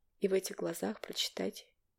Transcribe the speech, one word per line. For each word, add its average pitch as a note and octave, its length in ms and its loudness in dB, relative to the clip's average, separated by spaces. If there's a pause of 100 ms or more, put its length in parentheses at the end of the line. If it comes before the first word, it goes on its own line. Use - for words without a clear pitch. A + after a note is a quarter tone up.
(200)
И G3+ 80 4
в F#3+ 60 2
этих F#3+ 220 2
глазах F3+ 460 -2
прочитать - 640 -4 (340)